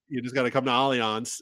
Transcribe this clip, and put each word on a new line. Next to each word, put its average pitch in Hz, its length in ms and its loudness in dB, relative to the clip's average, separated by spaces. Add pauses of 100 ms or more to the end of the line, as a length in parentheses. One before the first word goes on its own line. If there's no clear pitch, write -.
you 127 140 -6
just 123 120 -10
gotta 123 160 2
come 131 140 0
to 131 60 0
Allianz, 120 720 0